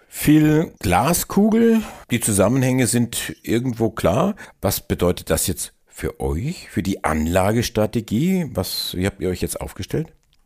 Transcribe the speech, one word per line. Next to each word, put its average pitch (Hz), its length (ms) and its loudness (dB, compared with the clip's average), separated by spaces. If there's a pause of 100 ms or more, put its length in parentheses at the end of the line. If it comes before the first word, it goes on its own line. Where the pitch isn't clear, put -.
Viel 151 680 4
Glaskugel, 202 1040 2 (280)
die 117 100 0
Zusammenhänge 127 640 2
sind 120 560 -2
irgendwo 113 480 -2
klar. 160 440 0 (280)
Was - 180 0
bedeutet - 480 -2
das - 180 0
jetzt - 280 -6 (120)
für - 340 -8
euch, 85 500 -4
für 104 120 -4
die 92 220 -4
Anlagestrategie? 107 1500 0
Was, 98 400 -4
wie 90 100 -2
habt - 160 -4
ihr 92 80 -2
euch 90 140 -4
jetzt - 180 -6
aufgestellt? 135 540 -8 (320)